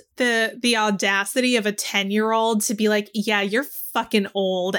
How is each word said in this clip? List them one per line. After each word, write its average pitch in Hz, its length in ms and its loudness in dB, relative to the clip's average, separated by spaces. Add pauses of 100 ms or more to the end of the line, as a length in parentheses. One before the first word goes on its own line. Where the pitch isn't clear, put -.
(160)
the, 226 460 0
the 240 140 4
audacity 214 800 2
of 214 100 0
a 214 60 0
ten-year-old 214 920 0
to - 120 -2
be 214 140 0
like, 208 260 0
"Yeah, 208 260 0
you're 202 240 0
fucking 226 680 -2
old, 185 460 0